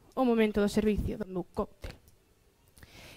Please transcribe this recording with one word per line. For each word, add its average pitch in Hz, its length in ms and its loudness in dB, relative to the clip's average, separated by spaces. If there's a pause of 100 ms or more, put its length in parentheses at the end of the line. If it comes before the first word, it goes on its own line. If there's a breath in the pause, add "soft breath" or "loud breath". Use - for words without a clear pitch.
(180)
o 262 80 2
momento 226 320 2
do 202 160 2
servicio 214 480 0
do 190 80 -10
meu 185 160 -6
cóctel. - 480 -10 (1200 loud breath)